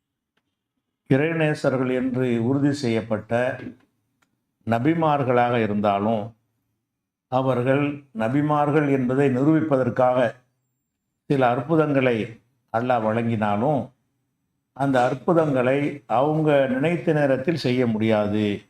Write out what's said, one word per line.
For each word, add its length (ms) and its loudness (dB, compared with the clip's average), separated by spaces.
இறைநேசர்கள் 800 0
என்று 540 -2
உறுதி 240 0
செய்யப்பட்ட 880 -4
நபிமார்களாக 840 2
இருந்தாலும், 800 0
அவர்கள் 760 0
நபிமார்கள் 720 0
என்பதை 380 0
நிரூபிப்பதற்காக 1040 0
சில 220 2
அற்புதங்களை 920 0
அல்லாஹ் 240 0
வழங்கினாலும், 880 -2
அந்த 320 0
அற்புதங்களை 1000 0
அவங்க 640 2
நினைத்த 460 0
நேரத்தில் 420 0
செய்ய 320 0
முடியாது 840 0